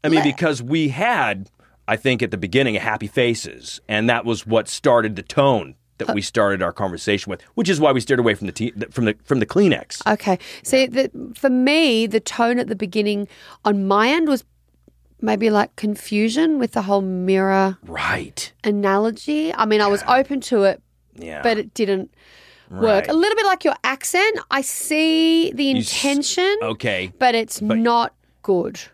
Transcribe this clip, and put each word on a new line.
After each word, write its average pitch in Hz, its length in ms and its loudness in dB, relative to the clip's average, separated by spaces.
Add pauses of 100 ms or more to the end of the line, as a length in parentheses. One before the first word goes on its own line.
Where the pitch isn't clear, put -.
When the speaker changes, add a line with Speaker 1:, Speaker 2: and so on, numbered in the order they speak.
Speaker 1:
I 151 40 0
mean, 160 120 4
Speaker 2:
Let 147 40 -2 (120)
Speaker 1:
because 151 260 -2
we 147 280 0
had, 127 600 -2 (380)
I 110 80 0
think, 123 260 0
at 101 80 -2
the 104 80 -6
beginning, 107 380 0
a 92 40 -2
Happy 107 280 -4
Faces, 113 800 -2
and 110 200 0
that 117 160 0
was 110 220 -4
what 110 220 2
started 113 480 2
the 98 60 -10
tone 117 520 0 (240)
that - 100 -6
Speaker 2:
Uh, - 60 -2
Speaker 1:
we 101 80 -2
started 98 400 0
our 85 100 -2
conversation 101 580 -4
with, 90 120 -10 (140)
which 196 120 0
is 175 100 2
why 151 140 4
we 127 80 2
steered 127 200 0
away 117 120 2
from 101 140 -4
the 87 80 -6
te-, - 180 -6 (180)
from 123 140 -2
the, 107 180 2
from 135 160 0
the 107 60 0
Kleenex. - 560 0 (100)
Speaker 2:
Okay. 202 280 0 (240)
See, 262 240 2
the, 254 240 -2 (240)
for 269 160 0
me, 254 560 2
the 214 140 0
tone 240 380 0
at 247 100 -4
the 220 80 -4
beginning 202 520 -2 (380)
on 202 200 2
my 208 220 4
end 320 180 2
was 277 160 2 (800)
maybe, 214 300 0
like, 208 260 2
confusion 226 840 0
with 240 140 -2
the 233 80 -2
whole 196 220 0
mirror 190 720 2 (100)
Speaker 1:
Right. - 640 -6 (140)
Speaker 2:
analogy. 220 920 0
I 220 120 0
mean, 214 160 2
I 202 60 4
was 202 180 0
Speaker 1:
Yeah. 247 100 6
Speaker 2:
open 269 260 0
to 208 220 2
it, 196 180 2 (320)
Speaker 1:
Yeah. 80 280 -12
Speaker 2:
but 226 160 0
it - 160 -8
didn't 196 360 -2 (600)
work. 190 120 -4
Speaker 1:
Right. 214 260 2
Speaker 2:
A - 40 -2
little 392 240 2
bit 440 100 0
like 370 180 0
your 311 100 2 (100)
accent. 370 540 0 (120)
I 269 120 -2
see 320 920 0
the 277 120 -2
Speaker 1:
You 269 140 2
s-, 220 140 -4 (120)
Speaker 2:
intention, 294 580 0
Speaker 1:
okay. 104 560 -4
Speaker 2:
but 247 160 2
it's 226 260 -4
Speaker 1:
But 214 180 0
Speaker 2:
not 233 360 2 (280)
good. 185 380 -2 (140)